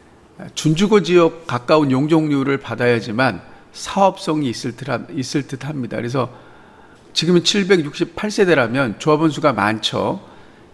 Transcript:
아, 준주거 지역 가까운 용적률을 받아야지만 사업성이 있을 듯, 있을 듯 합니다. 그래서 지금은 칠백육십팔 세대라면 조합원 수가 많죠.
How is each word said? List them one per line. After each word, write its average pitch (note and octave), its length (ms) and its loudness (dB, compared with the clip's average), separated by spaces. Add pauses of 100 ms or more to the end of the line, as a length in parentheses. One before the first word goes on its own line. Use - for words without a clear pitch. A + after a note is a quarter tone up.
(380)
아, - 160 -16
준주거 F3 480 2
지역 E3 460 2
가까운 C#3+ 440 0
용적률을 C#3+ 640 0
받아야지만 A#2+ 840 0 (300)
사업성이 F3 800 -2
있을 A2+ 260 -8
듯, B2 100 -14 (260)
있을 C3+ 360 -4
듯 - 180 -12
합니다. C3+ 300 -8
그래서 A#2+ 340 -4 (840)
지금은 E3+ 320 2
칠백육십팔 F#3 880 0
세대라면 C3+ 680 2
조합원 D#3 300 2
수가 C#3 240 0
많죠. G#2+ 680 -2 (520)